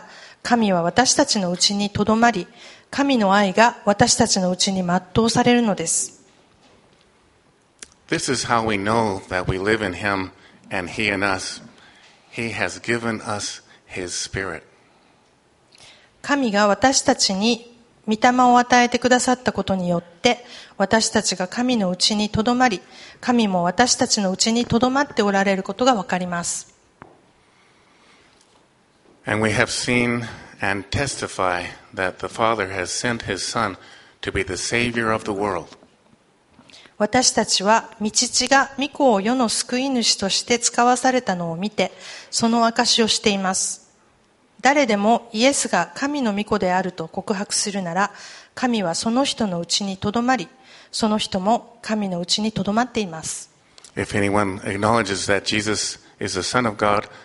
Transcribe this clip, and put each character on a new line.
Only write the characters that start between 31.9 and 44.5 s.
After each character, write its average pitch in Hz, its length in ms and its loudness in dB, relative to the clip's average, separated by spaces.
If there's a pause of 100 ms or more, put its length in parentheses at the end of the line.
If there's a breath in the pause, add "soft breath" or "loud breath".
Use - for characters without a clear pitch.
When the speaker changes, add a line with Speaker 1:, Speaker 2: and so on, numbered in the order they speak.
Speaker 2:
that 95 320 -4
the - 80 -10
Father 110 400 0
has 95 120 -4
sent 113 400 -4
his 98 140 -4
Son 104 360 -4 (460 loud breath)
to - 100 -6
be 98 140 -4
the 95 80 -8
Savior 117 600 -2
of 110 120 -4
the 110 60 -4
world. 98 340 -4 (1300 loud breath)
Speaker 1:
私 247 340 2
た 220 140 0
ち - 180 -2
は 208 360 2
御 214 100 -4
父 247 380 -2
が 262 320 2
御 285 100 -2
子 269 240 4
を 196 80 2
世 226 140 0
の 247 140 2
救 - 300 -4
い 269 100 -2
主 240 260 0
と 196 140 -4
し - 120 0
て 240 160 0
使 240 260 0
わ 247 140 4
さ 262 140 2
れ 254 100 0
た 202 140 -4
の 170 160 -4
を 165 40 -6
見 190 140 -6
て、 190 220 -2 (400 loud breath)
そ - 180 0
の 233 160 4
証 233 280 2
し 233 100 4
を 214 40 4
し 214 120 0
て - 100 0
い 202 80 2
ま 190 160 -2
す。 - 340 -6 (760)